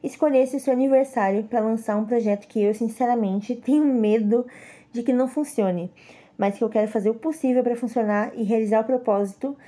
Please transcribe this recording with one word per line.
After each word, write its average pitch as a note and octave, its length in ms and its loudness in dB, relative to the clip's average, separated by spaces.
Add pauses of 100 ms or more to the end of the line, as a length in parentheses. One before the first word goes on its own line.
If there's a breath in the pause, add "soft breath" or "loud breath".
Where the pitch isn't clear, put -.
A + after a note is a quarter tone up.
escolhesse C4+ 540 0
o C4+ 40 -2
seu C4+ 140 0
aniversário B3+ 680 2
pra A3 160 -2
lançar A3 380 -2
um A3 80 -2
projeto G#3 420 0
que - 120 -4
eu, G#3 140 2
sinceramente, A3+ 840 -2
tenho D4 300 2
medo A3+ 580 2 (480 loud breath)
de A#3 120 -8
que B3+ 100 2
não B3+ 140 2
funcione, G3 640 -2 (440 loud breath)
mas G3+ 220 -2
que - 60 0
eu A3+ 60 0
quero A3 180 0
fazer G#3+ 240 0
o A3+ 40 -2
possível B3+ 460 0
pra A#3+ 140 0
funcionar A3+ 600 -2
e A#3 60 -6
realizar A3 380 2
o A3 60 -2
propósito B3 680 -2 (120 loud breath)